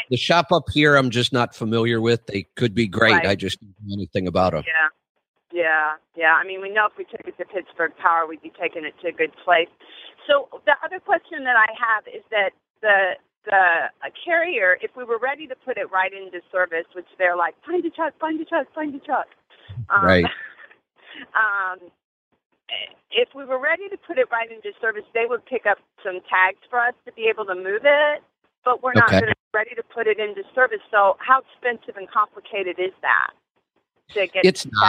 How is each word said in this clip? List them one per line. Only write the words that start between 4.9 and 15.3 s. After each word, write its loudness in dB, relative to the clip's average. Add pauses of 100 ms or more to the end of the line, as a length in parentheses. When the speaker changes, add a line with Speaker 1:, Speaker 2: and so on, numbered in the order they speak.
Speaker 2:
Yeah. 0 (200)
Yeah. 4
I 2
mean, -10
we -10
know 0
if -6
we -12
took -16
it -16
to -10
Pittsburgh -6
Power, 2
we'd -16
be -18 (100)
taking -8
it -10
to -6
a -6
good -4 (120)
place. 2 (580)
So 2 (180)
the 6 (100)
other -10
question -4
that 2
I 6 (100)
have -2
is -16
that 0 (320)
the, 4 (320)
the, 2 (140)
a -10 (140)
carrier, 0
if -10
we -12
were -2
ready -6